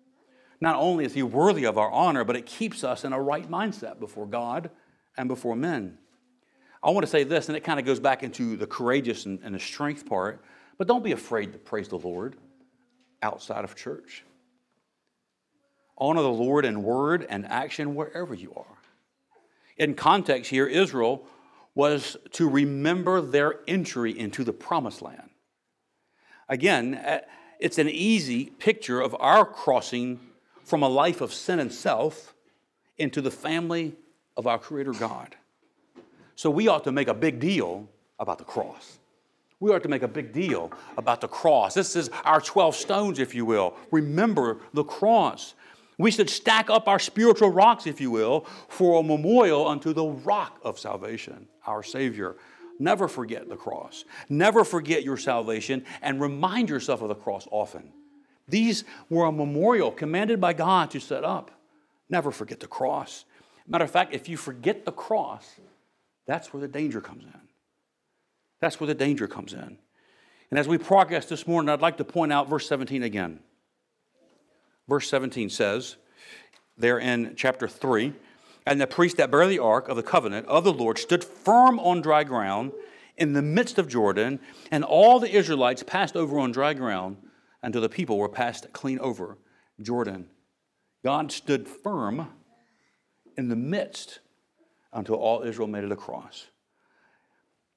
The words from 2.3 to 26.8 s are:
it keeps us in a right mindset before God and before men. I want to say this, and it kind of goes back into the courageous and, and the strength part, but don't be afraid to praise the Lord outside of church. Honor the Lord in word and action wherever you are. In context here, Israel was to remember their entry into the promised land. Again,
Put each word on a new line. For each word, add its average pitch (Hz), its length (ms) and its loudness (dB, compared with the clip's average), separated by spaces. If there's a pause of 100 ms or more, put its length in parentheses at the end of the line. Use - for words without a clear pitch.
it 120 120 -6
keeps - 360 -8
us 127 220 -4
in 135 80 -4
a 135 80 -4
right 151 280 -4
mindset 170 520 -8
before 107 260 -12
God 120 440 -6 (460)
and 127 120 -6
before 123 260 -4
men. 123 440 -6 (840)
I 151 80 2
want 185 140 2
to - 60 -6
say 147 140 4
this, 151 240 0
and 156 80 -4
it 156 60 -8
kind 156 160 -2
of 127 60 -4
goes 127 160 2
back 135 220 2
into 117 340 -4
the 104 100 -4
courageous 123 600 -2
and, 98 180 -8
and 101 100 -10
the 92 60 -8
strength 147 460 -8
part, 101 360 -4 (360)
but - 80 -4
don't 233 180 2
be 196 80 -2
afraid 110 400 -4
to - 60 -20
praise 104 300 -8
the 92 100 -8
Lord 90 380 -8 (880)
outside 107 420 -8
of 92 100 -14
church. - 500 -14 (1700)
Honor 156 240 2
the 135 60 4
Lord 127 360 2
in 107 180 -2
word 139 460 0
and 101 180 -6
action 143 480 -6
wherever 151 400 -8
you 95 200 -16
are. - 240 -18 (1000)
In 151 160 2
context 156 560 2
here, 131 160 4
Israel 135 600 0 (480)
was 143 420 0 (160)
to 165 160 2
remember 147 720 2
their 143 460 0
entry 147 520 -2
into 110 260 -6
the 113 80 -2
promised - 500 -4
land. - 280 -18 (1200)
Again, 135 460 2